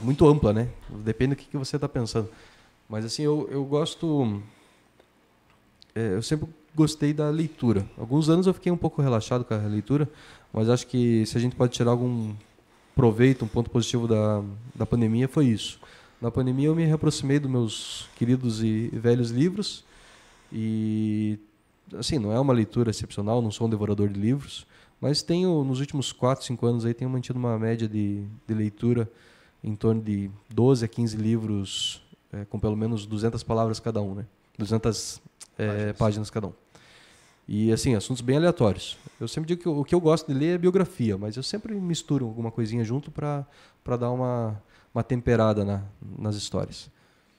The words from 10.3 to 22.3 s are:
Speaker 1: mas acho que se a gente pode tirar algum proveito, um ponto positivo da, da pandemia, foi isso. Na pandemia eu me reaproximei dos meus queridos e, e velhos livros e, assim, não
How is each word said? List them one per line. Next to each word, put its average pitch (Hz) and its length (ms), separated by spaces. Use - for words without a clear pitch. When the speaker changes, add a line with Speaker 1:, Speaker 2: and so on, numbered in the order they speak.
Speaker 1:
mas 110 160
acho 123 180
que 120 400
se - 100
a 117 40
gente 123 160
pode 123 160
tirar 120 180
algum 120 420
proveito, 123 500
um 110 40
ponto 117 220
positivo 117 360
da, 107 360
da 117 100
pandemia, 117 420
foi 139 200
isso. - 340
Na 117 100
pandemia 131 380
eu 160 60
me 165 100
reaproximei 151 540
dos 139 120
meus - 640
queridos 117 460
e, 110 300
e 113 60
velhos 120 320
livros 180 520
e, 107 840
assim, 143 200
não 104 140